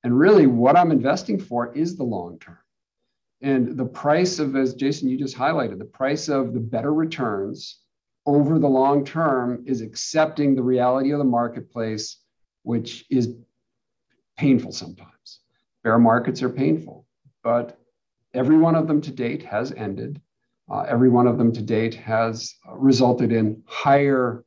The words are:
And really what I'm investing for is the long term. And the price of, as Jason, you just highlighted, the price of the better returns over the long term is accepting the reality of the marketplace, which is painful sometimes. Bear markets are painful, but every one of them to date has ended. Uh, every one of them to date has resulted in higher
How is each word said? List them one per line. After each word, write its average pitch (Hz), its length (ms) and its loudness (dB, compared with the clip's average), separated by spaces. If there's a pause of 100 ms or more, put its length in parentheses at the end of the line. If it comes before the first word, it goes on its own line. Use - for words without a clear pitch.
And 123 140 0
really 175 300 6
what 123 300 4
I'm 170 140 4
investing 156 480 0
for 120 360 -6
is 170 200 -4
the 143 80 -8
long 87 360 -8
term. - 200 -20 (800)
And 131 360 0
the 131 80 -4
price 156 540 0
of, 135 160 -4
as 131 180 0
Jason, 139 360 -2
you 131 80 -2
just 135 180 -6
highlighted, 127 440 -2
the 107 60 -14
price 143 420 -4
of 131 260 -2
the 120 60 -4
better 135 340 -4
returns 123 880 -4 (460)
over 143 320 2
the 139 100 2
long 139 380 2
term 127 600 -2
is 123 140 -4
accepting 147 760 -2
the 127 80 -2
reality 127 480 0
of 147 80 -2
the 143 40 -2
marketplace, 117 920 -4 (460)
which - 480 -6
is 120 240 0 (1000)
painful 131 340 2
sometimes. - 680 -18 (420)
Bear 113 160 2
markets 117 420 2
are 123 80 -2
painful, 135 560 -4 (380)
but 120 360 -2 (540)
every 131 240 4
one 165 180 6
of 160 120 0
them 151 140 0
to - 100 -12
date - 320 -6
has 113 280 -6
ended. 98 500 -10 (480)
Uh, - 180 -6
every 123 220 4
one 120 180 4
of 113 100 2
them 117 140 4
to 107 100 -6
date 113 340 -2
has 113 600 -4 (160)
resulted 123 600 2
in 107 340 0
higher 135 800 0